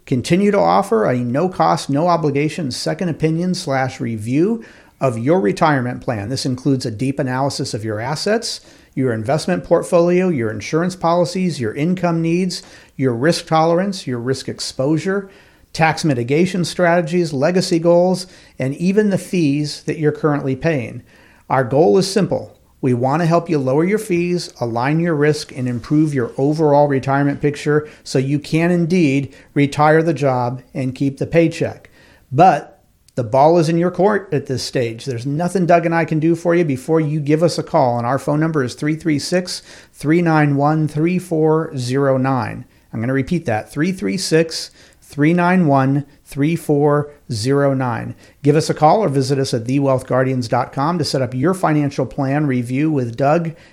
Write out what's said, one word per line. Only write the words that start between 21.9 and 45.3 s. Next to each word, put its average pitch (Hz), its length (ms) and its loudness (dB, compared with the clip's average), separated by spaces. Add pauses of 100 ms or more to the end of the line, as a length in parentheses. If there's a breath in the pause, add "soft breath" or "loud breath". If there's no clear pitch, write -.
is - 160 0
simple. - 460 -2 (220)
We 131 120 0
want 131 300 0
to 165 40 2
help 170 220 2
you 151 120 0
lower 135 240 2
your 208 160 0
fees, 175 600 -2
align 123 380 0
your 170 160 0
risk, 147 420 0
and 127 120 -4
improve 147 440 0
your 120 240 -2
overall 147 520 2
retirement 139 520 0
picture 147 460 0 (160 loud breath)
so - 160 -2
you 139 220 0
can 165 320 0
indeed 160 600 2 (220 loud breath)
retire 151 480 4
the 165 100 0
job 127 480 -2 (140)
and 131 180 -4
keep 139 260 -2
the 147 80 -4
paycheck. 160 640 0 (440 soft breath)
But 151 500 2 (320)
the 127 80 -4
ball 139 360 4
is 151 100 2
in 170 100 0
your 139 140 0
court 196 400 0
at 139 140 -2
this 127 180 -4
stage. 117 400 -4
There's 123 200 -6
nothing 175 420 -2
Doug 170 200 2
and 170 80 -2
I 165 100 2
can 156 140 -2
do 165 160 2
for 170 180 -2
you 170 120 4
before 151 360 0
you 151 200 -2
give 151 240 2
us 165 140 2
a 151 40 -4
call, 127 340 0
and 117 100 -2
our 131 120 0
phone 147 220 -2
number 156 240 0
is 117 100 -6
three 151 220 -4
three 156 240 -2
six, - 420 -4 (300 loud breath)
three 160 280 0
nine 151 360 4
one, 151 320 2
three 175 320 0
four 156 560 0
zero 135 400 0
nine. 123 480 -2 (280 soft breath)
I'm 110 80 -6
gonna 120 120 -2
repeat 143 320 -2
that, 107 260 -4
three 170 220 -2
three 196 240 -4
six, 165 560 -2 (340 soft breath)
three 147 260 2